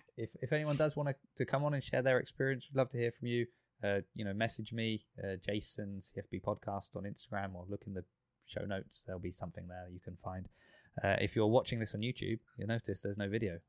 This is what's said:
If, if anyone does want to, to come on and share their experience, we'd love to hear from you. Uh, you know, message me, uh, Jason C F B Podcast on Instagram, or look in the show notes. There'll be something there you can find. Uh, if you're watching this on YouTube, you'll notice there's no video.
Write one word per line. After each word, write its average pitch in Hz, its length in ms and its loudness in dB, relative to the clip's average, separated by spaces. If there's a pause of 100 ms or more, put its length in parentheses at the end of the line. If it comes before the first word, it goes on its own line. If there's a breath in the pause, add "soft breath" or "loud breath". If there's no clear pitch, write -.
(180)
If, 113 120 -4 (120)
if 123 120 -2
anyone 151 240 2
does 151 180 4
want 143 140 0
to, 135 60 -2 (200)
to 131 100 0
come 143 200 2
on 147 80 2
and 139 100 0
share 127 180 2
their 127 180 6
experience, 135 520 0
we'd 135 60 0
love 131 140 4
to 123 60 -4
hear 117 140 2
from - 160 -6
you. 120 180 4 (380 soft breath)
Uh, 101 160 4 (160)
you 107 80 -4
know, 98 100 0
message 110 380 -2
me, 113 320 0 (180)
uh, 98 140 -2 (100)
Jason 101 540 -2
C - 180 -12
F 98 140 -4
B 95 80 -4
Podcast 101 560 -4
on 95 80 -6
Instagram, 98 500 -6
or 90 140 -10
look 101 180 -6
in 101 80 -8
the 90 120 -6 (400)
show - 180 -6
notes. 98 420 -6
There'll 92 140 -6
be 90 140 -4
something 90 340 -10
there 90 240 -12
you 90 80 -12
can 92 240 -12
find. 92 240 -6 (560 soft breath)
Uh, 98 160 4
if 98 160 0
you're 110 120 8
watching 117 320 6
this 110 140 -2
on 107 60 -2
YouTube, 110 400 -2 (180)
you'll 101 120 -2
notice 113 320 0
there's 101 160 -4
no 101 100 0
video. 98 420 0